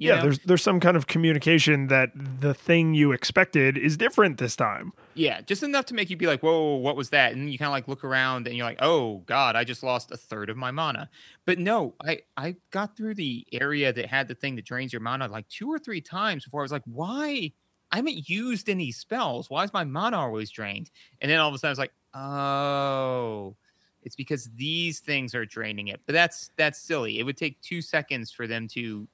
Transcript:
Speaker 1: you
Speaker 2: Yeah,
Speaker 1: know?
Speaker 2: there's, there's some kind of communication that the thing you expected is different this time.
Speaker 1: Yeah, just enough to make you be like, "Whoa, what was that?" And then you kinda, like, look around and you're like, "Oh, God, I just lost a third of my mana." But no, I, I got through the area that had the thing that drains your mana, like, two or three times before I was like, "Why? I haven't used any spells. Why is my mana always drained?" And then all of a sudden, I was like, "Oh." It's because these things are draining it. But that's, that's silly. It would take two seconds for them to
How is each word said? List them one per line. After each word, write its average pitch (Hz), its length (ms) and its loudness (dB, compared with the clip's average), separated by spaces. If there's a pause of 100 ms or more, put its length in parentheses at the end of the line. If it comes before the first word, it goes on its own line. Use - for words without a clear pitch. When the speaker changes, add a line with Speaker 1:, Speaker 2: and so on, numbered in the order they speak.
Speaker 1:
you 156 80 2
Speaker 2:
Yeah, 165 80 8
Speaker 1:
know? 143 160 4
Speaker 2:
there's, 135 80 0
there's 180 220 4
some 185 180 4
kind 175 160 8
of 143 100 0
communication 151 800 4
that 131 260 6
the 135 400 -2
thing 165 400 4
you 147 180 8
expected 135 640 4
is 151 220 2
different - 400 4
this 120 180 -2
time. 110 360 -2 (220)
Speaker 1:
Yeah, 147 260 0
just 202 240 -4
enough 277 220 0
to 247 80 -10
make 202 140 -2
you 180 80 -6
be 170 120 0
like, 139 140 2
"Whoa, 156 340 2
what 131 180 0
was 131 160 -6
that?" 131 220 6
And 131 100 -6
then 147 60 -4
you 131 100 -6
kinda, 143 140 -2
like, 135 160 -4
look 135 160 -8
around 131 420 0
and 120 100 -6
you're 120 100 -4
like, - 140 -6
"Oh, 131 460 4
God, 123 300 2
I 120 80 2
just 120 180 -8
lost 123 300 -2
a 123 40 -10
third 107 340 -10
of 113 60 -8
my 127 140 -6
mana." 151 400 -4 (360)
But 180 120 2
no, 185 380 0 (100)
I, 165 140 -2 (160)
I 170 200 -6 (140)
got 202 260 -6
through 220 180 -8
the 135 380 -6
area 139 400 0
that 117 140 -6
had 135 220 -2
the 127 80 -10
thing 139 200 -6
that 113 80 -10
drains 127 280 -8
your 117 80 -6
mana, 127 280 -4
like, 110 200 -10
two 226 200 -10
or 311 120 -6
three 214 200 -8
times 185 440 -6
before 143 160 -8
I 139 40 -4
was 131 80 -8
like, 143 120 -6
"Why? 208 680 -6 (400)
I - 40 2
haven't 233 320 -4
used 214 400 -4
any 175 240 -2
spells. 185 580 -6
Why 165 140 -2
is 202 80 -6
my 190 120 -2
mana 185 340 -2
always 110 320 -4
drained?" 107 400 -10 (300)
And 135 100 -2
then 160 100 4
all 151 80 4
of 143 60 -4
a 131 40 -8
sudden, 151 120 -2
I - 20 0
was 127 60 -6
like, 135 140 -4 (220)
"Oh." 135 1400 -2 (460)
It's - 140 -16
because 127 400 -6
these 160 440 -4
things 131 340 -4
are 117 100 -4
draining 104 440 -8
it. 98 180 -12
But 143 80 -2
that's, 170 420 0
that's 151 240 0
silly. 113 380 -4
It 117 60 -2
would 135 120 -6
take 151 240 -6
two 170 220 -8
seconds 143 480 -4
for 117 160 -10
them 113 220 -6
to 110 460 -8